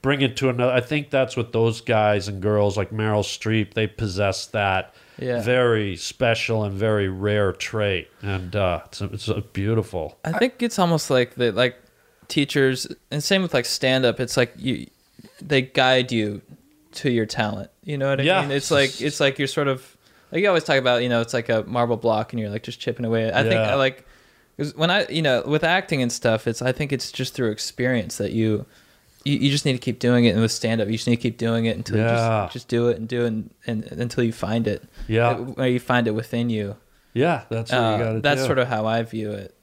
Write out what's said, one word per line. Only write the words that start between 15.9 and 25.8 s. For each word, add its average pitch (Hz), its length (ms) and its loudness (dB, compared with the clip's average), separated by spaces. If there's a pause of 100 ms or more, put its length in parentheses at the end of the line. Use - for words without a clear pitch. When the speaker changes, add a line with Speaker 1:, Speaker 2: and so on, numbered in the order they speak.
Speaker 2:
you 104 300 -2 (500)
to - 180 -2
your 117 140 2
talent. 104 460 -4 (120)
You 147 140 -8
know 135 140 -2
what 139 100 0
I 139 40 0
Speaker 1:
Yeah. 180 180 2
Speaker 2:
mean? 143 80 -2
It's 139 200 -2
like, 139 300 2
it's 143 200 -4
like 139 180 2
you're 139 100 -2
sort 143 200 -2
of, 131 280 -6 (360)
like, 165 100 0
you 208 60 2
always 170 160 2
talk 143 140 2
about, 123 240 2
you 123 60 0
know, 117 120 2
it's 117 140 -4
like 117 140 -2
a 110 180 2
marble 120 300 0
block 107 360 0
and 117 80 -4
you're, 107 100 -6
like, 107 140 -6
just - 160 -12
chipping 120 260 -6
away. 113 260 0
I 131 100 2
think 113 120 2
Speaker 1:
Yeah. 110 180 2
Speaker 2:
I, - 20 2
like, 135 300 0 (540)
'cause 147 180 -6
when 165 140 0
I, 196 180 0
you 160 140 -2
know, 131 240 2
with 151 160 0
acting 170 400 0